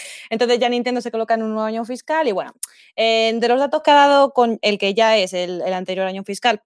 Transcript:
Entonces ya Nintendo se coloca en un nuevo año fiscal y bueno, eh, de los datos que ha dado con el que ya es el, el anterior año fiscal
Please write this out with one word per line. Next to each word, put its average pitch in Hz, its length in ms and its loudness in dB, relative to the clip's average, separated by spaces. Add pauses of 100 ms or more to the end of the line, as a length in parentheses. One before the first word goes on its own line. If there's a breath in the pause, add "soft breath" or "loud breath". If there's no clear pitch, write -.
(300 loud breath)
Entonces 233 280 0
ya 240 100 0
Nintendo 240 320 -2
se 240 100 -8
coloca 226 240 -2
en 220 80 -2
un 220 100 -4
nuevo 220 140 -4
año 226 180 -6
fiscal 294 420 -4
y 226 60 0
bueno, 165 200 -6 (440 loud breath)
eh, 226 380 2
de 233 140 0
los 247 120 2
datos 285 220 -2
que 302 80 2
ha 285 40 8 (140)
dado 277 240 4
con 233 300 2
el 208 160 0
que 202 160 0
ya 220 220 4
es 185 160 0
el, 180 300 -6
el 190 100 -4
anterior 185 340 -6
año 190 180 -8
fiscal 214 400 -2